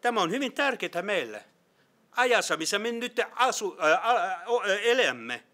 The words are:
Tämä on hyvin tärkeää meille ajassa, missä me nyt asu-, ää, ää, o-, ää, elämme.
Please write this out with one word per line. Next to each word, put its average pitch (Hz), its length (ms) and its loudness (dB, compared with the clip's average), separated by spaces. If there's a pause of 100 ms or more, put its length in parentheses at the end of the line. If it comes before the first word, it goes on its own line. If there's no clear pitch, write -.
Tämä 233 200 0
on 170 100 2
hyvin 262 220 -2
tärkeää 185 500 -2
meille 135 420 -4 (720)
ajassa, 226 400 2
missä 160 220 -2
me 233 140 -4
nyt 233 280 -4 (120)
asu-, 226 480 0
ää, 160 220 4
ää, 190 440 0
o-, 240 160 0
ää, 202 160 0
elämme. 135 760 0